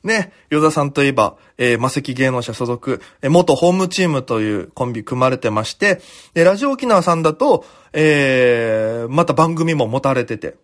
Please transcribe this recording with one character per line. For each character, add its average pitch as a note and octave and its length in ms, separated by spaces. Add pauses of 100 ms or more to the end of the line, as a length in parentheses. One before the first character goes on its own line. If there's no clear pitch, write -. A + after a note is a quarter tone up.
ね、 G#3 300 (160)
与 D3+ 140
座 D#3 80
さ D3+ 120
ん C#3+ 100
と C#3+ 120
い C#3 40
え C3+ 40
ば、 A2 240 (220)
え B2 160
ー、 A2+ 40
魔 B2+ 100
石 C#3 120
芸 C3 300
能 B2 100
者 A#2 140
所 B2+ 100
属、 A#2+ 380 (180)
え C#3 80
ー、 - 20
元 E3+ 240
ホ F3 160
ー - 20
ム F#3 160
チ F#3 160
ー E3+ 40
ム C#3 140
と A2+ 180
い G#2+ 140
う F2 140
コ - 180
ン A#2+ 80
ビ A2 100
組 B2+ 160
ま C3 80
れ B2+ 80
て A#2+ 140
ま G#2+ 120
し - 120
て、 G3+ 260 (320)
で、 E3 100
ラ F#3+ 140
ジ B3 80
オ C#4+ 60
沖 C4 160
縄 G3+ 160
さ F3 120
ん E3 80
だ D#3 120
と、 B3 320 (260)
え B2 1120
ー、 A#2 40
ま C#3 180
た - 80
番 E3 200
組 E3 200
も C3 120
持 B2 140
た C3+ 140
れ B2 100
て A2 140
て。 - 260